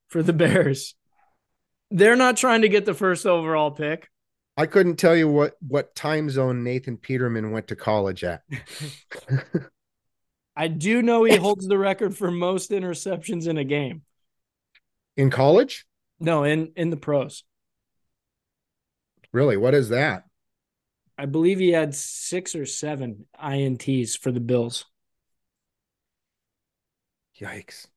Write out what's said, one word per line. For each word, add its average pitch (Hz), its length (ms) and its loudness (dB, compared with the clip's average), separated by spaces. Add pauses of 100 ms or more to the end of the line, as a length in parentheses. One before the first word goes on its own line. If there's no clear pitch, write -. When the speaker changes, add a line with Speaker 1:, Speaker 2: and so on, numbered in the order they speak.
Speaker 1:
For 165 160 -2
the 175 100 2
Bears. 156 640 2 (960)
They're 208 240 6
not 254 220 4
trying 233 240 2
to 214 80 4
get 202 160 2
the 202 80 -2
first 180 320 0
overall 160 460 0
pick. 151 380 -8 (460)
Speaker 2:
I 151 100 0
couldn't 175 320 4
tell 170 180 6
you 165 120 4
what, 147 280 2 (120)
what 135 280 -4
time 151 340 -2
zone 127 340 -2
Nathan 123 340 -6
Peterman 117 540 -4
went 110 160 -6
to 107 80 -8
college 98 480 -2
at. 87 240 -6
<laughs> - 40 -14 (2000)
Speaker 1:
I 156 120 -2
do 170 340 0
know 233 220 4
he 220 120 6
holds 190 320 0
the 196 120 2
record 196 360 -2
for 190 140 -4
most 175 420 -4
interceptions 180 760 -6
in 160 100 -2
a 143 60 -4
game. 135 400 -4 (1120)
Speaker 2:
In 135 140 4
college? 165 540 4 (340)
Speaker 1:
No, 160 240 0
in, 160 320 -2
in 170 160 -4
the 156 60 -6
pros. 143 460 -4 (1900)
Speaker 2:
Really? 123 260 2
What 123 160 2
is 135 160 2
that? 120 360 0 (920)
Speaker 1:
I 143 80 -8
believe 165 320 2
he 185 140 2
had 156 240 0
six - 600 -10
or 147 120 -6
seven 131 580 -8 (120)
I 139 240 -4
N 131 160 -2
Ts 127 380 -2
for - 160 -4
the 123 80 -4
Bills. 117 460 -2 (2500)
Speaker 2:
Yikes. 101 580 -16